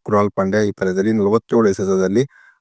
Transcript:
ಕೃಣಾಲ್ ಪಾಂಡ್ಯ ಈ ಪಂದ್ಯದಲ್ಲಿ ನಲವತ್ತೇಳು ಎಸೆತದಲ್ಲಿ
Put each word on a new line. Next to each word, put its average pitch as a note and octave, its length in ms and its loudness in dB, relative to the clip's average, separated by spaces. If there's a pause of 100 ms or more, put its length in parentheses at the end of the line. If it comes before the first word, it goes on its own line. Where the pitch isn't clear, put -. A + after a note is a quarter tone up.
ಕೃಣಾಲ್ G#2 280 0
ಪಾಂಡ್ಯ G2 360 -2
ಈ G2 60 -4
ಪಂದ್ಯದಲ್ಲಿ G2 400 -2
ನಲವತ್ತೇಳು A2 560 0
ಎಸೆತದಲ್ಲಿ F#2+ 540 0 (380)